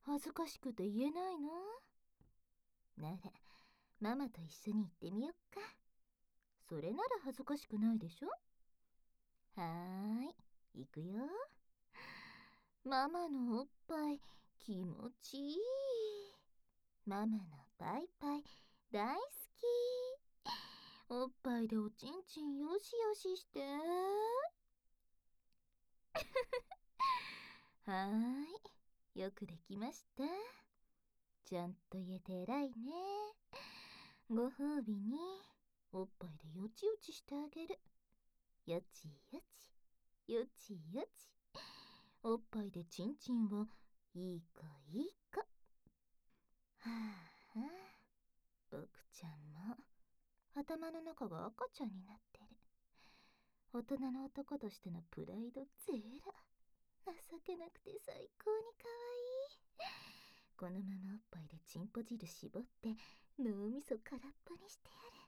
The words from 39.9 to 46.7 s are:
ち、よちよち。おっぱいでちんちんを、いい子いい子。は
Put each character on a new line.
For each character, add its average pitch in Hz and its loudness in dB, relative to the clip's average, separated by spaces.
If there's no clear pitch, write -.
ち、 - -2
よ 233 4
ち 196 -10
よ 262 0
ち。 - -20
お 226 4
っ 233 -2
ぱ 220 0
い 202 -2
で 175 -4
ち 175 -6
ん 285 0
ち - -2
ん 226 6
を、 208 2
い 180 -2
い 170 -6
子 - -14
い 208 0
い 370 -2
子。 381 2
は - -2